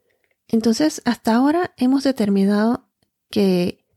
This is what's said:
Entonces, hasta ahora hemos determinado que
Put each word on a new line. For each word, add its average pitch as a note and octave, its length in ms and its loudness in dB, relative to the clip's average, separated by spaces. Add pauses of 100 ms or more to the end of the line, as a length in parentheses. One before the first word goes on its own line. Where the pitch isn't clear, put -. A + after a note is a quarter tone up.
(480)
Entonces, A#3 580 -2
hasta A3+ 300 -2
ahora D4+ 420 0
hemos C4 260 0
determinado G#3 880 0 (400)
que F#3 560 -2 (120)